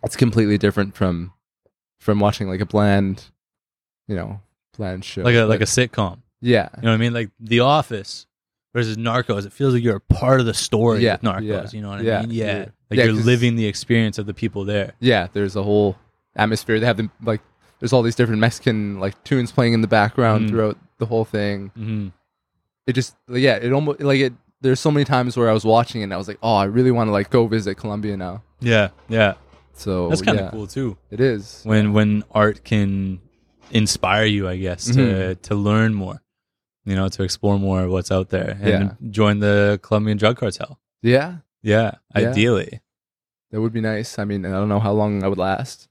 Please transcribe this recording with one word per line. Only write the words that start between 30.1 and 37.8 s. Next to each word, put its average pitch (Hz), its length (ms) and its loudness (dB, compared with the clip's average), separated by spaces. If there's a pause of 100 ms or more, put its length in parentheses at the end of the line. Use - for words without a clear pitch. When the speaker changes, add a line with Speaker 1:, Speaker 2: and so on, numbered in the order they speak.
Speaker 2:
kinda 107 220 0
Speaker 1:
yeah. 87 60 -10
Speaker 2:
cool 107 160 -10
too. 120 300 -6 (140)
Speaker 1:
It 104 100 -6
is. 113 440 -2
Speaker 2:
When, 107 280 2
when 104 400 2
art 107 320 2
can 98 560 -2 (500)
inspire 107 540 2
you, 101 240 0
I 92 80 -6
guess, 90 300 -6
to, 120 60 0
Speaker 1:
Mm-hmm. 95 500 2
Speaker 2:
to - 120 -6
learn 107 400 2
more, 98 260 -8 (640)
you 98 120 -2
know, 95 120 0
to 98 140 -6
explore 101 380 0
more 95 240 0